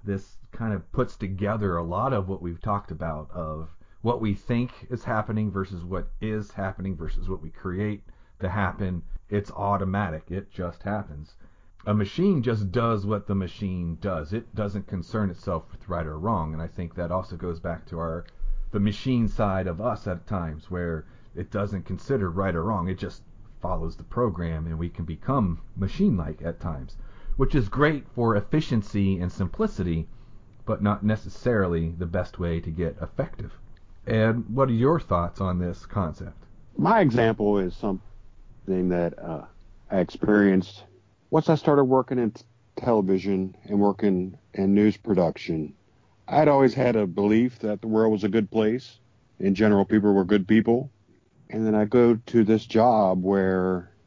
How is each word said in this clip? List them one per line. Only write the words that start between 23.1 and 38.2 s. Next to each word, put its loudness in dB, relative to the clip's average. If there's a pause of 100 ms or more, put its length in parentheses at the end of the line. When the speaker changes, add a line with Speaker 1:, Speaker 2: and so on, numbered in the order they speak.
Speaker 1:
follows -4
the -16
program, -2
and -4
we -4
can -8
become -2 (160)
machine-like 0
at -6
times, -8 (400)
which 4
is 4
great 2
for 4
efficiency 0
and -2
simplicity, -2 (600)
but -2
not 0
necessarily 0
the -4
best -4
way -2
to -6
get -4
effective. -6 (540)
And 2 (100)
what 4
are 0
your 4
thoughts 0
on 0
this -4
concept? -6 (320)
Speaker 2:
My 6
example 4
is 0
something -4